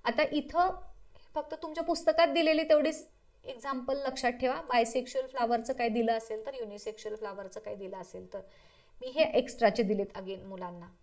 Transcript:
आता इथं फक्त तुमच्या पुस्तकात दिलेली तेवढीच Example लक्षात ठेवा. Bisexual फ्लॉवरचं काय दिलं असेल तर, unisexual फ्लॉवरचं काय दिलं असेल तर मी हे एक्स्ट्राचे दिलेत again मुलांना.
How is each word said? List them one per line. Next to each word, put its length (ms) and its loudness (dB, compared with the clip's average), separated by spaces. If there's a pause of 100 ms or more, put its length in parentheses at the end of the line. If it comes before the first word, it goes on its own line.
आता 280 2
इथं 440 2 (600)
फक्त 280 -6
तुमच्या 200 -4
पुस्तकात 440 4
दिलेली 360 4
तेवढीच 440 4 (380)
Example 520 -4
लक्षात 340 -2
ठेवा. 300 -2
Bisexual 680 0
फ्लॉवरचं 460 0
काय 160 0
दिलं 220 2
असेल 340 -4
तर, 80 -8
unisexual 640 -10
फ्लॉवरचं 440 -10
काय 160 -10
दिलं 220 -10
असेल 360 -14
तर 60 -8 (640)
मी 60 -8
हे 140 2
एक्स्ट्राचे 640 4
दिलेत 220 2 (100)
again 280 -10
मुलांना. 440 -12 (160)